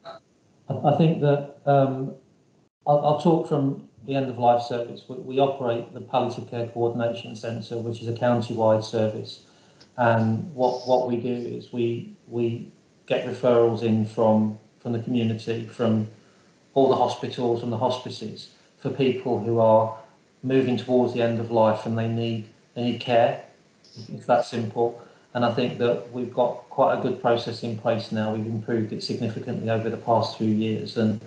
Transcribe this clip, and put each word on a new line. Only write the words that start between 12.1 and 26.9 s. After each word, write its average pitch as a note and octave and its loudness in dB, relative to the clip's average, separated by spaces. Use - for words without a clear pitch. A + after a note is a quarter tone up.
we A#2 -4
get B2 0
referrals A#2 4
in A2 4
from, G#2+ 2
from A#2+ -4
the A#2 -2
community, A2+ -2
from A2 0
all C3+ 6
the B2 4
hospitals, A#2+ 0
from A#2+ -6
the A2 -2
hospices, - -4
for - -6
people B2 0
who A2+ 0
are A2 6
moving B2+ 2
towards A#2+ 2
the A#2+ 0
end A#2 2
of A2+ -6
life A2 4
and A2+ -2
they A2+ -2
need, A2+ -4
they B2 -6
need A#2+ -2
care. B2 2
It's - -14
that B2 4
simple. A#2 -4
And A#2+ 0
I A#2 2
think B2 -2
that A#2+ 0
we've B2 -8
got A#2+ -2
quite B2+ 2